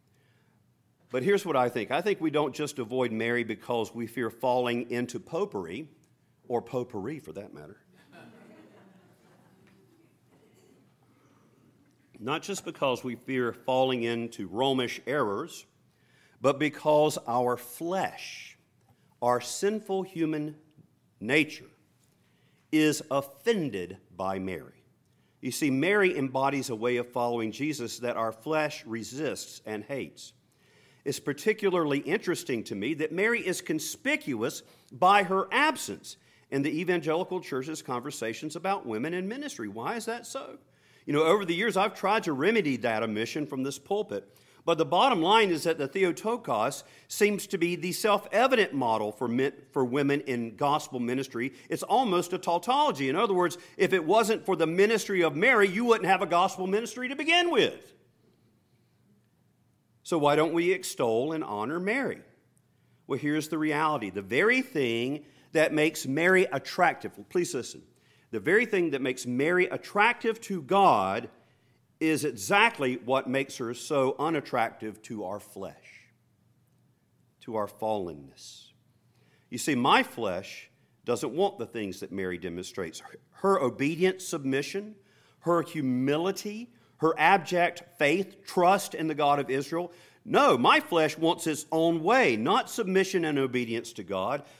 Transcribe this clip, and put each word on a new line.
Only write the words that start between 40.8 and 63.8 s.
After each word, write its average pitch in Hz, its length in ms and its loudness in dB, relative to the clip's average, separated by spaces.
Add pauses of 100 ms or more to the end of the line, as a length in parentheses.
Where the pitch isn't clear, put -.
You - 60 -4
know, 151 120 4
over 190 200 4
the 170 120 -2
years, 196 200 0
I've 202 200 0
tried 208 280 0
to 165 80 -2
remedy 147 440 2
that 113 260 0
omission 113 440 -2
from 135 180 -4
this 135 160 -6
pulpit. 202 520 -6 (320)
But 165 140 2
the 160 60 2
bottom 185 360 4
line 202 300 6
is 156 140 -2
that 165 140 0
the 139 100 -2
Theotokos 160 960 0 (240)
seems 208 400 0
to 190 100 -4
be 170 160 0
the 170 160 -4
self-evident 208 800 2
model 113 380 0
for 123 160 -4
men, 131 260 0 (200)
for 135 120 2
women 143 360 2
in 120 340 -4
gospel 143 460 0
ministry. 127 540 -4 (140)
It's 165 140 -4
almost 185 500 0
a 185 60 -2
tautology. 185 680 0
In 135 80 0
other 208 180 2
words, 180 240 0 (180)
if 180 160 2
it 185 120 2
wasn't 214 420 2
for 190 80 0
the 160 140 2
ministry 196 540 2
of 156 120 2
Mary, 208 340 4
you 202 160 -2
wouldn't 220 240 4
have 185 140 4
a 196 40 0
gospel 185 420 2
ministry 233 400 -2
to 269 80 -6
begin 339 340 4
with. 208 420 2 (2000)
So - 120 -2
why 147 200 4
don't 156 160 4
we 170 180 2
extol 143 640 0
and 156 100 -4
honor 110 380 -4
Mary? 214 400 -2 (880)
Well, 139 100 -2
here's 147 300 -2
the 160 100 -4
reality. 151 520 0